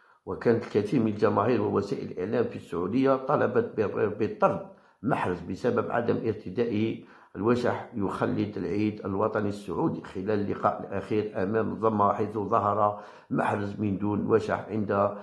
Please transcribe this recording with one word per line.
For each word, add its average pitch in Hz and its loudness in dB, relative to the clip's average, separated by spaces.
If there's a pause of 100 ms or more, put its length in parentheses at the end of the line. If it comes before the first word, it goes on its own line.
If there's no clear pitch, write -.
(260)
وكانت 110 2
الكثير 113 2
من 110 4
الجماهير 104 2
ووسائل 101 -2
الإعلام 113 0
في - -6
السعودية 107 2
طلبت 113 2
بر-، 107 0
بطرد 107 0 (340)
محرز 92 0
بسبب 104 -2
عدم 110 0 (120)
ارتدائه 110 -2 (320)
الوشح 117 0
يخلد 104 -2
العيد 101 -2
الوطني 104 0
السعودي 101 -2
خلال 98 -6
اللقاء 101 0
الأخير 104 -2
أمام 101 0
الضمة، 101 2
حيث 104 -2
ظهر 104 2 (260)
محرز 101 -2
من 101 0
دون 101 0
وشح 107 2
عند 101 0